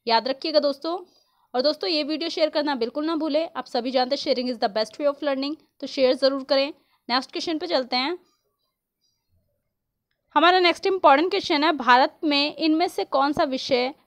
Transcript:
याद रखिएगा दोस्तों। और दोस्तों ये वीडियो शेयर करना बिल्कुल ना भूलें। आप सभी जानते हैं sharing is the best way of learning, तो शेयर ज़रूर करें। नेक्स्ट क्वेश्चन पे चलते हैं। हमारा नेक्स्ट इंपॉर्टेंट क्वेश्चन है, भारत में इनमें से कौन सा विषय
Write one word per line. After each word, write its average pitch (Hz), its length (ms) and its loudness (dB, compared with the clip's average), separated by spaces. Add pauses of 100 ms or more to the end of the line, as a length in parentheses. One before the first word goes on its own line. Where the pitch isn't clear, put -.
याद 226 200 2
रखिएगा 311 320 0
दोस्तों। 330 540 -4 (420)
और 254 60 0
दोस्तों 302 280 -2
ये 302 140 0
वीडियो 311 260 -4
शेयर 311 200 0
करना 294 260 -2
बिल्कुल 247 300 -4
ना 330 100 -2
भूलें। 311 400 -2
आप 254 100 -8
सभी 247 260 -4
जानते 254 240 0
हैं 262 80 -8
sharing 247 300 -2
is 226 100 -6
the 214 140 -2
best 262 240 -6
way 285 120 0
of 285 60 -10
learning, 285 360 -4 (240)
तो 277 80 -10
शेयर 262 260 2
ज़रूर 269 300 0
करें। 277 300 -2 (360)
नेक्स्ट 247 220 -2
क्वेश्चन 330 260 -6
पे 330 100 -8
चलते 262 280 -2
हैं। 285 240 -2 (2250)
हमारा 349 260 6
नेक्स्ट 339 260 2
इंपॉर्टेंट 349 440 4
क्वेश्चन 349 340 -2
है, 339 80 2
भारत 262 520 2
में 294 320 0
इनमें 320 320 2
से 392 160 -4
कौन 285 300 0
सा 330 100 0
विषय 262 500 -2 (140)